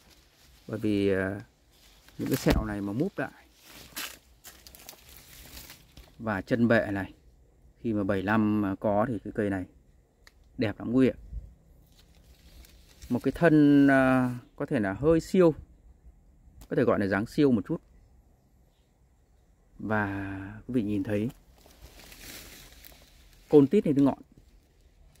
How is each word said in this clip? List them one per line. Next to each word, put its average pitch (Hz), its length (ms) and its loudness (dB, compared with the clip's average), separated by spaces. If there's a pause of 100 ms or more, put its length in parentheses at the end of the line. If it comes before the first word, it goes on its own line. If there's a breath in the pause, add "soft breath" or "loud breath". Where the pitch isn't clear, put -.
(680)
Bởi 113 120 -8
vì, 101 300 0
ờ, 95 320 -2 (800)
những - 100 -8
cái 135 80 -4
sẹo - 280 0
này 104 160 -6
mà 101 120 -6
múp 143 260 -6
lại - 280 -12 (2750)
và 101 240 -4
chân 117 260 2
bệ 110 220 4
này, 98 220 -6 (680)
khi 117 120 -4
mà 104 120 -2
bảy 95 180 -2
năm 107 380 2
mà 98 140 -2
có 104 340 0
thì 113 160 -6
cái 101 120 -12
cây 104 140 -2
này 95 140 -6 (920)
đẹp 104 200 -4
lắm 104 140 -8
quý 131 140 4
vị 110 60 2
ạ. - 60 -10 (1900)
Một 123 140 -2
cái 135 100 -2
thân, 147 560 6
ờ, 131 420 2 (260)
có 147 100 -8
thể 139 140 -2
là 98 120 -2
hơi 151 280 2
siêu, 170 340 4 (1120)
có 139 80 -6
thể 139 80 2
gọi 110 140 2
là 104 80 -2
dáng 98 200 -2
siêu 143 240 0
một 110 160 0
chút. 165 160 -8 (2000)
Và 98 600 -4 (280)
quý 123 80 -6
vị 123 80 0
nhìn 101 200 -2
thấy 104 280 -2 (2250)
côn 143 180 8
tít 202 180 2
này, 156 100 0
cái 139 100 4
ngọn 131 140 0 (1000)